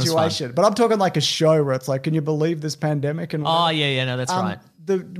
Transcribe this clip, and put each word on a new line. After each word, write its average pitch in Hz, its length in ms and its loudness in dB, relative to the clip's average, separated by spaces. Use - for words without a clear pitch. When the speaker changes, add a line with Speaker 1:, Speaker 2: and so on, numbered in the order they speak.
Speaker 1:
was 160 40 -2
fun. 160 180 2
Speaker 2:
situation. 127 260 -6
But 170 80 4
I'm 208 100 4
talking, 226 240 2
like, 185 180 2
a 156 40 0
show 156 420 2
where 139 140 0
it's 127 100 -6
like, 135 160 -2
"Can 160 120 -2
you 160 60 0
believe 156 400 -2
this 151 140 -6
pandemic?" 151 580 -4
And 151 140 -2
Speaker 1:
Oh, - 20 -2
Speaker 2:
whatever. 165 300 2
Speaker 1:
yeah, 147 120 2
yeah, 131 160 0
no, 127 100 -2
that's 127 160 -2
Speaker 2:
Um, 185 120 0
Speaker 1:
right. - 140 -4
Speaker 2:
the 190 140 0